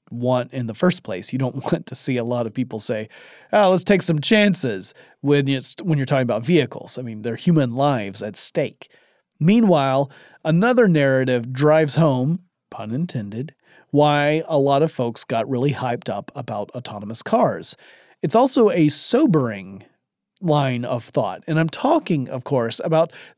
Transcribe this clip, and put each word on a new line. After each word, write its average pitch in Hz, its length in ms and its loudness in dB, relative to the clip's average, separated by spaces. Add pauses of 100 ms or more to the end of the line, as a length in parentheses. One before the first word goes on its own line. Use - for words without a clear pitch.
(120)
want 123 400 -2
in 131 140 -6
the 110 80 -6
first 180 300 2
place. - 280 -8
You 127 60 -4
don't 131 180 -2
<laughs> - 160 -6
want 165 140 -2
to - 80 -14
see 127 240 -4
a 120 60 -2
lot 120 240 -2
of 104 60 -10
people 123 260 -6
say, 107 300 -6 (440)
"Oh, 208 160 6
let's 185 140 2
take 196 180 4
some 160 200 0
chances," 170 760 0 (260)
when 143 260 2
it's, 135 360 -4
when 156 160 0
you're 131 80 -2
talking 135 160 2
about 117 200 -2
vehicles. 139 540 0
I 127 60 -10
mean, 110 180 -10
they're 113 140 -4
human 143 400 2
lives 120 480 -2
at 107 120 -8
stake. - 540 -6 (500)
Meanwhile, 151 720 4 (340)
another 220 440 4
narrative 131 640 2
drives 151 400 4
home, 151 460 2 (320)
pun 107 180 -12
intended, 123 640 -6 (380)
why 147 560 4
a 160 100 -2
lot 139 240 4
of 160 100 2
folks 117 320 -6
got 113 240 -2
really 135 260 -2
hyped 120 360 -6
up 101 240 -8
about 110 380 -10
autonomous 107 500 -10
cars. 135 560 -2 (460)
It's 165 120 -2
also 240 360 4
a 160 180 4
sobering 123 920 0 (580)
line 135 440 0
of 120 180 -4
thought, 98 440 -4
and 156 120 0
I'm 165 100 2
talking, 190 600 0
of 139 160 -8
course, 117 380 -2
about 160 280 0 (260)